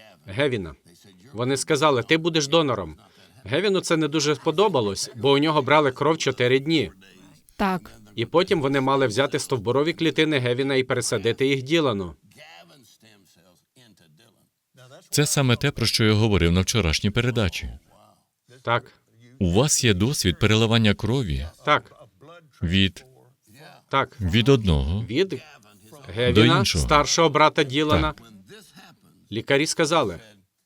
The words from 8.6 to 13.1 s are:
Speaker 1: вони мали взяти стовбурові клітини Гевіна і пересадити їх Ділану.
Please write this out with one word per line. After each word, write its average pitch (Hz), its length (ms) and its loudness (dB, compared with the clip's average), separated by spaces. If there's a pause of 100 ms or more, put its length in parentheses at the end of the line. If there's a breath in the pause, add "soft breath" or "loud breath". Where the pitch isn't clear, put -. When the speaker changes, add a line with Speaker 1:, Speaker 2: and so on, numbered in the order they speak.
Speaker 1:
вони 139 200 0
мали 135 260 2
взяти 135 320 -2
стовбурові 131 540 -2
клітини 156 460 0
Гевіна 127 360 -2
і 131 80 2
пересадити 120 640 -2
їх 139 160 -2
Ділану. 123 520 -2 (3000)